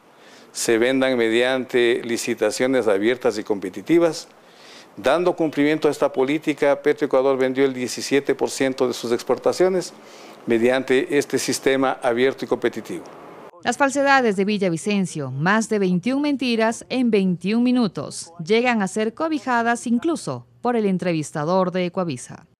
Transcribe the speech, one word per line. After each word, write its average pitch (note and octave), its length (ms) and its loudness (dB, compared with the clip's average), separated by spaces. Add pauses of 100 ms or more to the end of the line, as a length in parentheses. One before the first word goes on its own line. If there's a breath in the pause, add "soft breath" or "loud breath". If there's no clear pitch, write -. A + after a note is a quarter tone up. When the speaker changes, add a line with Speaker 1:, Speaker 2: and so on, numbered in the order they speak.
(520 loud breath)
Speaker 1:
se - 260 0
vendan C3 400 2
mediante A#2+ 840 2
licitaciones A#2 840 0
abiertas A2 520 0
y G2+ 40 -6
competitivas, G#2+ 840 0 (680 loud breath)
dando E3 400 2
cumplimiento D3+ 520 0
a D3 40 2
esta C#3 220 0
política, C#3+ 720 0
Petroecuador C#3 560 2
vendió C3 260 2
el C3+ 80 2
diecisiete B2+ 640 -2
por A#2+ 160 -2
ciento C3 360 0
de A#2+ 60 -2
sus A#2 180 -4
exportaciones D3 840 0 (520 loud breath)
mediante B2+ 720 2
este C3+ 220 0
sistema C3+ 640 0
abierto B2 420 0
y - 20 -10
competitivo. A2 560 -4 (600)
Speaker 2:
Las - 140 -2
falsedades C4+ 580 2
de G3 100 0
Villavicencio, F#3 840 -2
más F#3+ 380 0
de G#3+ 100 0
veintiún G3 420 0
mentiras A#3 680 0
en A#3+ 220 0
veintiún G3 520 2
minutos, B3 680 -2 (120)
llegan A3+ 380 2
a F#3+ 60 0
ser A3 260 -4
cobijadas A#3+ 760 -2
incluso A#3 580 -2 (160)
por A#3+ 140 0
el A3 100 0
entrevistador F3+ 840 0
de F3+ 140 -2
Ecuavisa. E3+ 600 -8 (140)